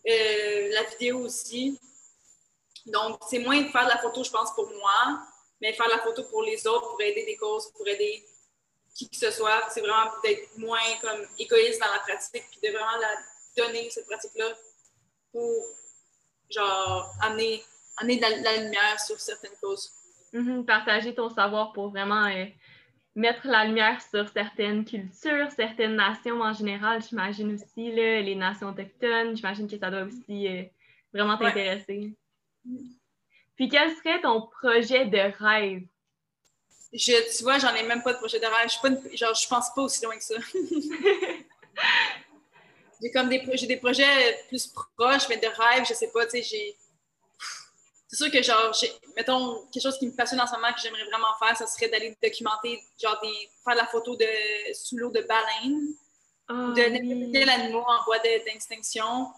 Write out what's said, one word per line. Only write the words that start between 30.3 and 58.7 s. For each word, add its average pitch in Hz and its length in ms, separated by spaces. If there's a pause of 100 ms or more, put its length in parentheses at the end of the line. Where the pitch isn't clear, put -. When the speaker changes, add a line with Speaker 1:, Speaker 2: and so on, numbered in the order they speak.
Speaker 2:
euh, 185 140 (500)
vraiment 208 240
Speaker 1:
Ouais. 226 100
Speaker 2:
t'intéresser. 202 680 (1400)
Puis 262 140
quel 294 260
serait 339 240
ton 233 220 (180)
projet 240 460
de 202 120 (240)
rêve ? 208 400 (1120)
Speaker 1:
Je, 233 440
tu - 60
vois, 262 160
j'en 254 160
ai 220 100
même 240 180
pas 247 100
de 240 60
projet 220 200
de 220 60
rêve. 226 200
Je 233 80
suis - 100
pas 269 60
une, - 280
genre, 226 180
je - 140
pense 240 260
pas 277 80
aussi 254 220
loin 220 120
que 214 60
ça. - 140
<laughs> 320 1040 (1600)
J'ai 233 100
comme 254 180
des 262 120
pro-, 254 120
j'ai 247 120
des 247 120
projets 262 680
plus - 180 (300)
proches, 262 320
mais 226 100
de 226 80
rêve, 233 420
je 233 60
sais 226 180
pas, 233 140
tu 226 60
sais, 240 100
j'ai, 208 340 (1300)
c'est - 80
sûr 294 140
que, 269 120
genre, 226 360
j'ai, 247 140 (240)
mettons, 247 560
quelque 247 100
chose 262 160
qui 262 80
me 233 80
passionne 254 260
en - 60
ce - 60
moment, 233 200
que 240 100
j'aimerais 220 220
vraiment 214 240 (100)
faire, 226 180
ça 233 100
serait 226 220
d'aller 220 340
documenter, 226 560 (240)
genre, 214 200
des, 208 260 (160)
faire 247 100
de 240 60
la 233 60
photo 233 300
de, 226 100 (480)
sous - 240
l'eau 240 120
de 220 120
baleines, 226 720 (580)
Speaker 2:
Oh, 247 220
Speaker 1:
de 240 80
Speaker 2:
oui. 233 80
Speaker 1:
n'importe 247 420
quel 269 160
animal 233 380
en 233 180
voie 226 140
de, 226 260
d'extinction. 226 920